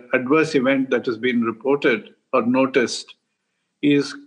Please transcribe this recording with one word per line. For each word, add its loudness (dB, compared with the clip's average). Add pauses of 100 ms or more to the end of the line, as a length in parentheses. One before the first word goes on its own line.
(140)
adverse 2
event 0
that -2
has -4
been 0
reported -2 (240)
or 2
noticed 0 (680)
is 0 (120)